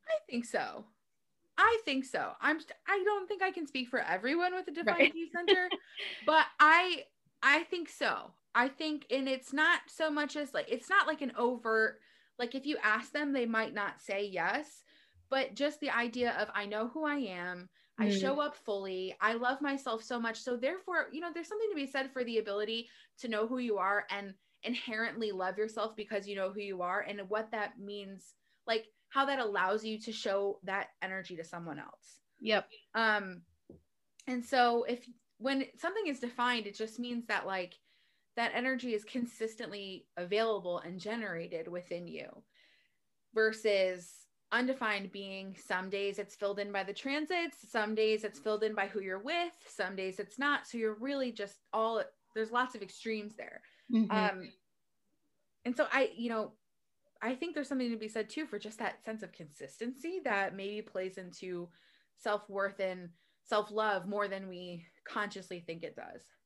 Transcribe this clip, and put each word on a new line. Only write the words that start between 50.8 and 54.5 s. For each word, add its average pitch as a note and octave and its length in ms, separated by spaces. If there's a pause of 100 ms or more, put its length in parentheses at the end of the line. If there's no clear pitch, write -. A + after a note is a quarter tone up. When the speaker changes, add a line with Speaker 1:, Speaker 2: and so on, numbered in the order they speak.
Speaker 1:
really B3+ 380
just G3+ 260 (140)
all, A3 300 (320)
there's A3 160
lots B3 240
of G#3 80
extremes G#3+ 540
there. - 260 (300)
Speaker 2:
Mm-hmm. A3 180
Speaker 1:
Um, G#3 420 (1120)